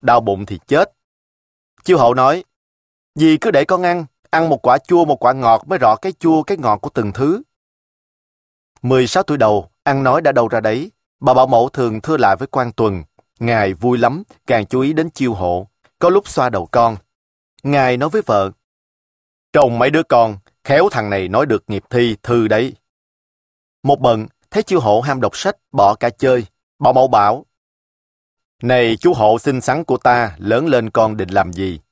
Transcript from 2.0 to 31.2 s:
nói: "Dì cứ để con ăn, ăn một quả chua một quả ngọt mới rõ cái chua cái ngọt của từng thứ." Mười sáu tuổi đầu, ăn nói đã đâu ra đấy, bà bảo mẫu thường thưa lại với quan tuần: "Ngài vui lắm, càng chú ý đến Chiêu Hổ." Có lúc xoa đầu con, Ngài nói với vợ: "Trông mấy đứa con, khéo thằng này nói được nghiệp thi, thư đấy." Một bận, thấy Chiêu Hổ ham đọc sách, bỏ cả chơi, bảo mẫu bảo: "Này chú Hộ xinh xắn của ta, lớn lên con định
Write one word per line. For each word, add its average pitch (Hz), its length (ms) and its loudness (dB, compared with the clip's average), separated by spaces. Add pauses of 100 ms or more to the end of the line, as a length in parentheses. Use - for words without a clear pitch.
nói: 139 300 0 (720)
"Dì 156 220 4
cứ 226 140 -2
để 147 140 2
con 180 180 -2
ăn, 175 240 -2 (240)
ăn 165 180 0
một 139 180 -2
quả 127 120 4
chua 170 260 2
một 143 200 -2
quả 123 80 4
ngọt 120 360 0
mới 185 100 -2
rõ 113 180 2
cái 190 160 -8
chua 160 300 0
cái 190 160 -6
ngọt 113 180 -2
của 135 140 -10
từng 104 220 -4
thứ." 156 300 -2 (1400)
Mười 127 240 2
sáu 185 160 -2
tuổi 147 140 -4
đầu, 107 340 0 (120)
ăn 135 200 0
nói 135 180 2
đã 147 120 0
đâu 117 160 2
ra 113 120 -2
đấy, 117 300 -4 (300)
bà 127 140 2
bảo 131 120 4
mẫu 127 220 2
thường 113 320 -4
thưa 156 160 -4
lại 101 200 2
với 135 100 -10
quan 120 260 -4
tuần: 98 320 -2 (340)
"Ngài 110 360 -2
vui 123 240 -2
lắm, 131 240 0 (240)
càng 113 200 0
chú 127 140 -4
ý 139 120 -2
đến 160 180 -4
Chiêu 123 240 -4
Hổ." 90 340 -4 (300)
Có 175 120 2
lúc 196 180 0
xoa 127 220 -2
đầu 92 220 -6
con, 117 240 2 (680)
Ngài 135 340 0
nói 143 120 -4
với 214 140 -2
vợ: 98 280 0 (1040)
"Trông 127 260 2
mấy 131 120 2
đứa 160 120 0
con, 113 360 0 (260)
khéo 160 260 2
thằng 107 200 -6
này 95 180 -4
nói 120 180 0
được 110 200 -2
nghiệp 101 240 -8
thi, 120 320 0
thư 117 260 -2
đấy." 113 260 -2 (1080)
Một 139 180 0
bận, 113 260 0 (240)
thấy 214 120 -2
Chiêu 180 180 -2
Hổ 110 200 2
ham 135 200 -4
đọc 104 160 -4
sách, - 200 -6 (160)
bỏ 101 220 2
cả 120 160 -2
chơi, 123 360 0 (320)
bảo 127 140 2
mẫu 127 160 4
bảo: 110 380 0 (1160)
"Này 120 380 2
chú 175 140 2
Hộ 113 240 2
xinh 131 220 -2
xắn 139 240 -2
của 127 120 -2
ta, 120 420 0
lớn 113 280 -2
lên 120 240 0
con 110 260 0
định 95 120 -6